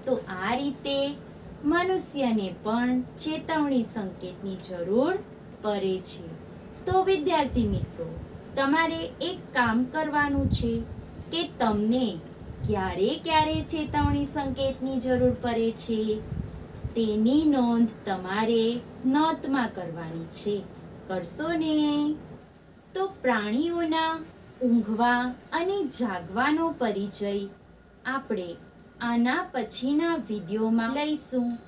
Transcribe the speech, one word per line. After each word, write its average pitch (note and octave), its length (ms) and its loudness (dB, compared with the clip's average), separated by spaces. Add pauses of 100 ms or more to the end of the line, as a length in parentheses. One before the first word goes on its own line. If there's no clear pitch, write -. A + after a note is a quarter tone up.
તો B3+ 100 2
આ G3 400 -2
રીતે C#4 600 -2 (480)
મનુષ્યને C#4+ 960 2
પણ B3 380 2
ચેતવણી D4+ 800 0
સંકેતની F#3+ 720 -6 (120)
જરૂર G#3+ 500 2 (440)
પડે F#3+ 360 0
છે. - 280 -10 (600)
તો F#4 160 4
વિદ્યાર્થી D4+ 680 2
મિત્રો, - 380 -2 (500)
તમારે D#4+ 540 2 (100)
એક F#4 180 -4 (160)
કામ A#3+ 300 4
કરવાનું C#4+ 680 2
છે A#3 280 0 (540)
કે D#4+ 160 -2 (100)
તમને A3 600 2 (480)
ક્યારે G3 580 0
ક્યારે D#4 300 4
ચેતવણી D4 720 0
સંકેતની C4+ 760 -2
જરૂર B3 320 4
પડે A3+ 380 0
છે, A3 480 -2 (760)
તેની A3+ 500 4
નોંધ A#3 440 6 (160)
તમારે A3 760 2 (260)
નોટમાં C#4 640 2
કરવાની E3 560 -8
છે. G3+ 380 -4 (460)
કરશો F#3 400 -2
ને? D4+ 680 2 (800)
તો F#4+ 120 0 (160)
પ્રાણીઓના D#4+ 960 0 (440)
ઊંઘવા A#3+ 720 4 (180)
અને F#4 300 0
જાગવાનો B3 960 0
પરિચય G3+ 680 -2 (580)
આપણે G3+ 500 -4 (440)
આના A#3+ 520 2
પછીના D4 640 0
વીડિયોમાં A3 800 0
લઈશું. B3+ 720 0